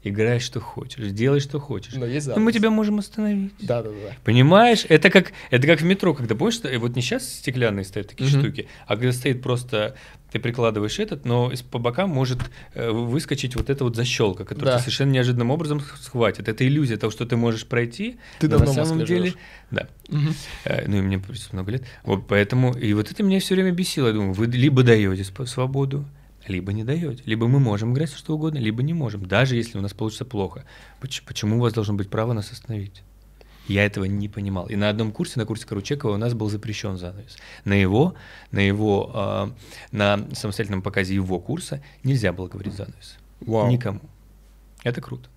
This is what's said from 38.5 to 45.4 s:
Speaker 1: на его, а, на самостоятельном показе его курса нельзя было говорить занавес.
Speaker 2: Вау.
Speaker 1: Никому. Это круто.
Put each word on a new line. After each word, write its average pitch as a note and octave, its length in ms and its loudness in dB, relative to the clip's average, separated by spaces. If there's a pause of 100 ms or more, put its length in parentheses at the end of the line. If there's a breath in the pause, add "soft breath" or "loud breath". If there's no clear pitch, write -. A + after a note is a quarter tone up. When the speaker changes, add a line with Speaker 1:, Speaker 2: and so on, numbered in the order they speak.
Speaker 1:
на G2+ 100 0
его, G2+ 520 2
а, G2+ 380 -4 (400 loud breath)
на G#2 420 2
самостоятельном G2+ 480 -4
показе F#2+ 320 -2
его F#2 260 0
курса C#3 420 -8 (220 loud breath)
нельзя B2 300 0
было F#2 140 -8
говорить F#2+ 260 -10
занавес. - 440 -14 (240)
Speaker 2:
Вау. A2 280 0
Speaker 1:
Никому. A#2 300 0 (840)
Это B2 180 -4
круто. - 360 -14